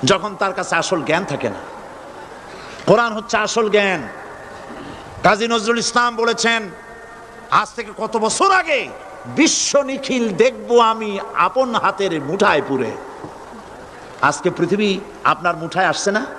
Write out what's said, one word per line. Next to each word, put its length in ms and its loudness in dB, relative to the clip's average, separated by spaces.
যখন 320 2
তার 180 -2
কাছে 220 -2
আসল 300 0
জ্ঞান 200 0
থাকে 240 -4
না। 60 -6
কোরআন 280 6
হচ্ছে 240 -2
আসল 320 2
জ্ঞান। 380 2
কাজী 240 4
নজরুল 320 2
ইসলাম 360 2
বলেছেন, 540 2
আজ 240 2
থেকে 220 -8
কত 200 -2
বছর 340 2
আগে, 360 2
"বিশ্ব 560 2
নিখিল 540 -2
দেখব 440 4
আমি 400 2
আপন 400 2
হাতের 460 0
মুঠায় 460 4
পুরে।" 240 0
আজকে 280 2
পৃথিবী 500 0
আপনার 340 2
মুঠায় 280 0
আসছে 260 2
না? 140 0